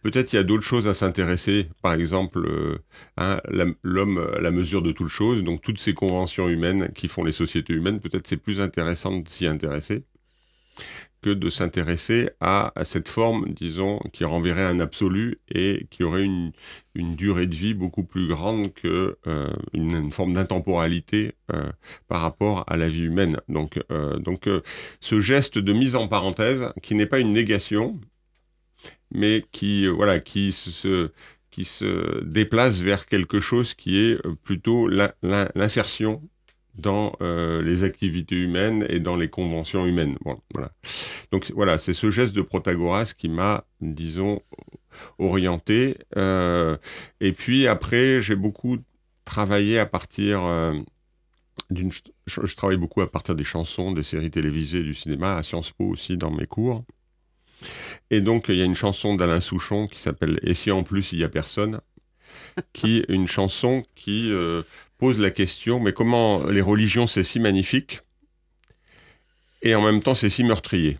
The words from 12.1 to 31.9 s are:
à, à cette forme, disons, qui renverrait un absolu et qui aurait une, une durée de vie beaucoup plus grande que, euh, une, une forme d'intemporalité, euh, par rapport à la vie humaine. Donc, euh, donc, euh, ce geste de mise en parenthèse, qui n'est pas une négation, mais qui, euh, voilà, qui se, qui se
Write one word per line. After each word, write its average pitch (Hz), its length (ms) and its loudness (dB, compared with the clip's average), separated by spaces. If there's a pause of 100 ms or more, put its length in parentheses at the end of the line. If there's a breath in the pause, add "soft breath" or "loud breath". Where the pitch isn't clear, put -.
à, 95 340 2
à - 100 -4
cette - 240 -6
forme, 113 420 0
disons, 90 500 -4 (120)
qui - 120 -4
renverrait 85 400 0
un 90 160 2
absolu 98 580 -2 (160)
et 95 360 0
qui - 120 -4
aurait 90 220 2
une, 87 260 -2 (460 loud breath)
une 85 180 -2
durée 92 320 2
de 85 80 -2
vie 101 200 -2
beaucoup 92 280 -2
plus 90 240 -2
grande 95 480 -2
que, 87 420 -2 (120)
euh, 71 240 -2 (200)
une, 80 220 -2
une 76 160 -2
forme 90 240 -2
d'intemporalité, 90 1000 0 (160)
euh, 73 180 -4 (380 loud breath)
par 85 140 -2
rapport 95 440 0
à 82 100 0
la 82 120 2
vie 82 160 -2
humaine. 82 340 2 (100)
Donc, 76 300 -2 (140)
euh, 73 260 -2
donc, 90 300 -4
euh, 95 140 2 (360 loud breath)
ce 107 220 2
geste 127 380 2
de 101 140 2
mise 123 220 4
en 113 140 0
parenthèse, 107 640 0 (100)
qui 107 140 0
n'est 104 100 4
pas 135 140 2
une 107 120 2
négation, 107 680 0 (1120 loud breath)
mais 107 400 2
qui, 101 340 0
euh, 92 40 4
voilà, 90 280 4
qui 98 320 -2
se, 90 640 -2 (400 loud breath)
qui 92 120 -8
se 87 600 -4